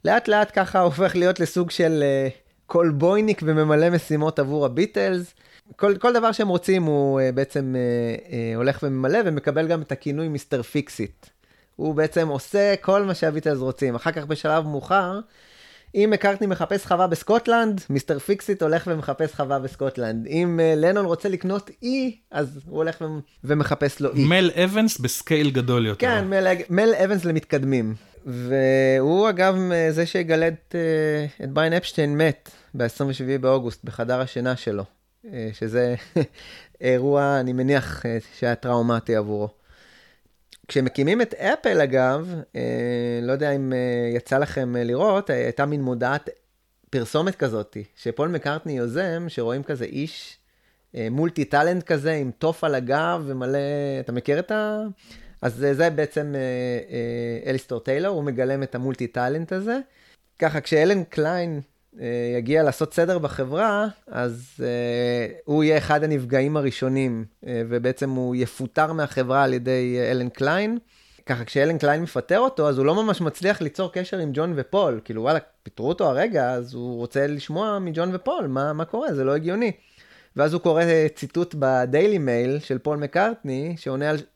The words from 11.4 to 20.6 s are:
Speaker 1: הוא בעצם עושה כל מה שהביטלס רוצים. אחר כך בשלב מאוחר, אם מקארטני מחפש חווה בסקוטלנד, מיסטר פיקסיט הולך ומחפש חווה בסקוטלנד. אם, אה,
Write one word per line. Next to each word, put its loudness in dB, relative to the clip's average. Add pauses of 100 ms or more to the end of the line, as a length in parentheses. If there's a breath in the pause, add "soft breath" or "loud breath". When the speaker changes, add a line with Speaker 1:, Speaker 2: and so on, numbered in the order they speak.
Speaker 1:
הוא -4
בעצם 2
עושה 0
כל 2
מה -2
שהביטלס 0
רוצים. -2
אחר -2
כך -8
בשלב 0
מאוחר, 0 (760 soft breath)
אם 4
מקארטני 2
מחפש -2
חווה 4
בסקוטלנד, 2
מיסטר 0
פיקסיט -2
הולך 0
ומחפש -2
חווה -2
בסקוטלנד. -4
אם, 0
אה, 4